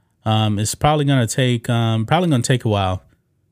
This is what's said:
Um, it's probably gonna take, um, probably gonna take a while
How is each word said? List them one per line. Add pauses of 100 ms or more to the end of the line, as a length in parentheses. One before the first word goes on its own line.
(240)
Um,
it's
probably
gonna
take,
um,
probably
gonna
take
a
while (500)